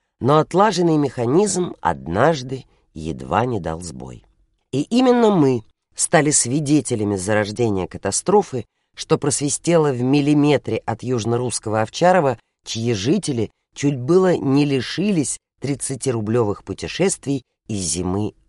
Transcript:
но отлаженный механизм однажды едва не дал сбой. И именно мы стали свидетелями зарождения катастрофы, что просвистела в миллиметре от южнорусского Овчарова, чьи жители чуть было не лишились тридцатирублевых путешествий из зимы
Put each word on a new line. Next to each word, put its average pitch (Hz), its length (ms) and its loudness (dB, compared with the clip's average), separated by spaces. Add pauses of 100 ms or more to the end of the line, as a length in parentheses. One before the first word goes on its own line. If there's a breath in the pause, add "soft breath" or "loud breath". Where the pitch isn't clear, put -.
(200)
но 139 180 2
отлаженный 170 600 2
механизм 151 840 0
однажды 120 840 -2 (280)
едва 78 520 -4
не 120 140 -4
дал 80 220 -6
сбой. 64 420 -16 (480)
И 139 120 -2
именно 240 480 4
мы 135 320 2 (320)
стали 151 340 2
свидетелями 123 840 0
зарождения 104 720 0
катастрофы, 131 800 -2 (280)
что - 240 -2
просвистела 151 760 0
в 123 120 -2
миллиметре 143 840 2
от 110 160 -6
южнорусского 117 800 -2
Овчарова, 147 560 2 (280)
чьи 117 280 -4
жители 117 560 -2 (240)
чуть 143 240 0
было 170 400 4
не 143 280 2
лишились 147 720 -2 (200)
тридцатирублевых 117 1040 -2
путешествий 131 800 -4 (240)
из 104 140 -6
зимы 90 540 -4 (140)